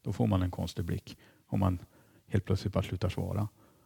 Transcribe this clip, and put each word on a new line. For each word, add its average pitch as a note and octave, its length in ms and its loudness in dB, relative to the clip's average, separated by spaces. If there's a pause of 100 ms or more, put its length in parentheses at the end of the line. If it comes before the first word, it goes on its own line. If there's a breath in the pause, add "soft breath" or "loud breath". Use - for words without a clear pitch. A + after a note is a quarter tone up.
Då A2 120 -4
får A#2 140 2
man F#2+ 140 4
en F2+ 100 2
konstig - 340 -4
blick. - 320 -6 (300 soft breath)
Om G#2 120 0
man F#2+ 200 2 (480 soft breath)
helt - 180 0
plötsligt G2 280 0
bara F#2 100 2
slutar F#2+ 260 -2
svara. F#2 380 -2 (380 soft breath)